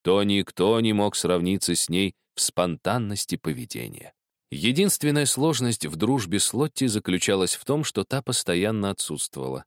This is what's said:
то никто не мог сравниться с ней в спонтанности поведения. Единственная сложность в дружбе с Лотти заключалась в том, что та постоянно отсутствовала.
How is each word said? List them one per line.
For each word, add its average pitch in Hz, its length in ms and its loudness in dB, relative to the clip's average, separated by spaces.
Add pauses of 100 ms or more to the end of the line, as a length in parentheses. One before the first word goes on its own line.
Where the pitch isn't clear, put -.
то 98 200 4
никто 101 580 2
не 113 120 2
мог 104 240 2
сравниться 90 580 0
с - 140 0
ней 90 260 0 (220)
в - 40 -4
спонтанности 101 960 -2
поведения. 62 760 -8 (400)
Единственная 143 760 2
сложность 123 600 0
в 76 100 -8
дружбе 101 420 0
с - 160 0
Лотти 135 320 0
заключалась 98 720 2
в - 80 -12
том, 147 180 0
что 101 220 -2
та 135 180 -4
постоянно 101 680 0
отсутствовала. 67 760 -6